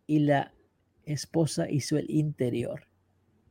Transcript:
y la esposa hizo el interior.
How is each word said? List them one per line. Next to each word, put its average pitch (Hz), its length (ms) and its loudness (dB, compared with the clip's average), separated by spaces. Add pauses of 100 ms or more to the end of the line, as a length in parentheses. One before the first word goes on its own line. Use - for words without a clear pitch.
y 151 120 4
la 147 360 2 (500)
esposa 156 640 -2
hizo 147 300 0
el 143 100 -6
interior. 131 800 -2 (640)